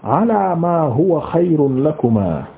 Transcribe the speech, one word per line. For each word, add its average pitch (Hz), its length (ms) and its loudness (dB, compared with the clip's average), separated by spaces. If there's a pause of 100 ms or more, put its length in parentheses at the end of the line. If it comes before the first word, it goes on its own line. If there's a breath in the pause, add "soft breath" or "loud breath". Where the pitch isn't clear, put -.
alaa 190 520 0
maa 165 340 0
huwa 156 320 0 (100)
xayrun 151 520 0
lakuma 104 640 0 (100)